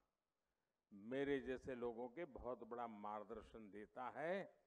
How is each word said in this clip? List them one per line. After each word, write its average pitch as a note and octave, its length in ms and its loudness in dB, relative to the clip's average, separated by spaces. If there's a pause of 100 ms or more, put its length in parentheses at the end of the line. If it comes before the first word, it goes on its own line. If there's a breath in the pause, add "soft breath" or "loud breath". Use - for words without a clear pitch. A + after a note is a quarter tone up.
(920)
मेरे C3 480 4
जैसे B2+ 340 0
लोगों A#2+ 340 0
के D#3 160 -2
बहुत A#2 400 -2
बड़ा A#2 220 -2
मार्गदर्शन G#2 840 -4
देता G#2+ 460 -4
है। E3+ 380 2 (120)